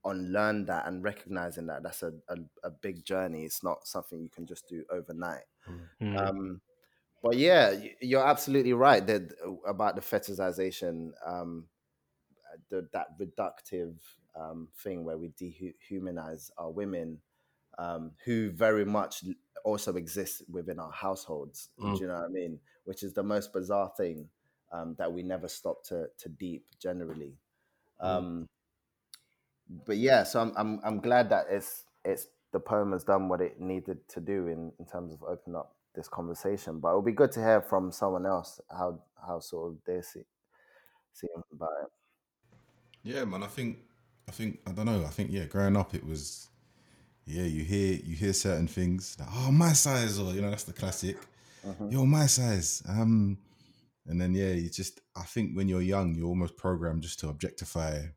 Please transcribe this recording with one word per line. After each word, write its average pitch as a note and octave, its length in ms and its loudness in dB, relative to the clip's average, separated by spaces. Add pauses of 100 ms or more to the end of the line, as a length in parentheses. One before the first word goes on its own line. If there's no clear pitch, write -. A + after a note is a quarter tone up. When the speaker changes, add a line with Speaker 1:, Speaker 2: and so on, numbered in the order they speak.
Speaker 1:
unlearn G2 600 0
that F2 200 -2
and F2+ 160 -6
recognizing F2+ 640 -6
that D2+ 160 -6
that's E2+ 220 -10
a, E2 80 -4 (160)
a, F2 80 -6 (260)
a F2 80 -6
big E2+ 340 -10
journey. F2 400 -2
It's - 200 -8
not - 240 -4
something F2 340 -8
you E2 60 -12
can E2+ 180 -14
just F2 220 -16
do E2 200 -10
overnight. E2+ 540 -6 (260)
Speaker 2:
Mm. E2+ 200 -14 (120)
Speaker 3:
Mm. G2+ 280 0
Speaker 1:
Um, F#2+ 320 -6 (640)
but A#2 120 4
yeah, C#3+ 360 8
y-, G#2 280 -6
you're C3 260 4
absolutely C#3 460 6
right B2 360 10
that, F#2+ 240 2 (120)
uh, F#2 60 -6 (180)
about G2+ 280 0
the F#2+ 40 -4
fetishization, F#2 1080 -2 (160)
um, E2+ 400 -8 (1040)
the, F#2 220 -4
that E2+ 160 -4 (100)
reductive, F2 840 -6 (360)
um, D#2+ 320 -12 (100)
thing F2 260 -8
where D#2+ 140 -6
we E2 120 -8
dehumanize F2 1300 -10
our E2 140 -8
women, E2+ 500 -6 (580)
um, E2 340 -6 (120)
who A2+ 260 0
very G#2+ 340 4
much G2+ 420 -2
l-, F2+ 80 -6 (300)
also G#2 320 0
exist F2+ 520 -6
within E2+ 300 -8
our D#2+ 140 -12
households. E2 760 -6 (100)
Speaker 2:
Mm. G2+ 160 -2
Speaker 1:
Do F#2 60 -2
you F#2 40 -4
know F2+ 80 -4
what E2+ 100 -4
I E2+ 40 -8
mean? F2 320 -6 (240)
Which - 180 -10
is G2 100 -8
the G2 120 -2
most G#2 280 -2
bizarre F#2+ 440 0
thing, D#2+ 320 -4 (440)
um, E2 260 -8
that E2+ 140 -2
we F2+ 100 -6
never F2+ 260 -6
stop - 360 -6
to, E2+ 220 -6 (120)
to - 100 -14
deep E2 380 -10 (140)
generally. D#2+ 540 -8 (680)
Speaker 2:
Mm. F2+ 40 -4
Speaker 1:
Um, F2+ 420 -2 (1400)
but G#2+ 120 0
yeah, A#2+ 260 8
so A#2 180 2
I'm, A2+ 160 0
I'm, G#2+ 280 0
I'm G#2+ 160 0
glad A#2+ 300 6
that G2+ 200 6
it's, - 340 -2 (200)
it's, F#2+ 240 -2 (240)
the F2 80 0
poem G#2 320 2
has F#2 100 -2
done F#2+ 260 4
what F2+ 120 0
it F2 200 -2
needed F#2 500 -6
to - 100 -10
do F#2+ 260 -2
in, E2 320 -6
in E2+ 80 -14
terms F2 260 -10
of D2+ 120 -16
opening F2 320 -8
up - 180 -8 (200)
this D#2+ 140 -10
conversation. E2+ 720 -6
But E2 120 0
it'll F#2+ 120 4
be A2+ 100 2
good B2+ 200 6
to A#2 80 -4
hear A2 200 6
from F#2 300 0
someone F#2 360 0
else F#2 340 -2 (100)
how, F2 320 -4 (240)
how F2 140 -6
sort E2 320 -8
of D#2 120 -16
they F2+ 180 -4
see, - 200 -16 (880)
see - 140 -14 (260)
about D#2 180 -8 (120)
it. C#2 60 -10 (1120)
Speaker 4:
Yeah, C3 220 -4
man. F#2+ 180 -4
I G2+ 60 -6
think, A#2 300 -6 (500)
I - 20 -14
think, - 360 -6
I F#2+ 60 -6
don't G#2+ 140 -2
know. G#2 180 4
I D2 40 -4
think, F#2 240 -4
yeah, F#2 140 -2
growing G2 300 4
up, F#2+ 180 2
it D2+ 120 -6
was, D2 420 -8 (760)
yeah, E2 180 -4
you D#2 220 0
hear, F#2+ 400 2
you E2 100 -4
hear F#2+ 180 2
certain E2+ 360 2
things F2+ 500 0
like, - 140 -10
"Oh, C3 180 0
my D#3+ 220 10
size," A#2+ 480 4
or, F#2 120 0
you G2 100 0
know, G2+ 80 2
that's G#2 120 -4
the - 100 -10
classic. F#2 440 -2 (500)
Speaker 1:
Mm-hmm. G#2 240 -6
Speaker 4:
"You're C3 160 4
my D3+ 200 8
size." A#2 640 2
Um, G#2 500 6 (680)
and E2+ 140 0
then, F2+ 120 2
yeah, F#2+ 200 2
you E2+ 180 0
just, - 300 -8 (160)
I F2+ 60 -8
think G2+ 340 -2
when G2 120 2
you're F#2 140 2
young, F#2 320 2
you're E2 140 -2
almost F2+ 280 0
programmed E2 460 0
just D#2+ 180 -8
to D#2+ 80 -4
objectify D2+ 760 -4 (140)